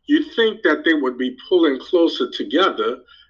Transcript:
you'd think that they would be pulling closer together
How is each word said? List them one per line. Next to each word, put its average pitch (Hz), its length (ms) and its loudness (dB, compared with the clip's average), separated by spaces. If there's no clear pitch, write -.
you'd 302 260 0
think 220 300 0
that 151 220 0
they 170 80 4
would 127 240 -4
be 127 200 -6
pulling 160 300 2
closer 156 500 0
together 120 760 -2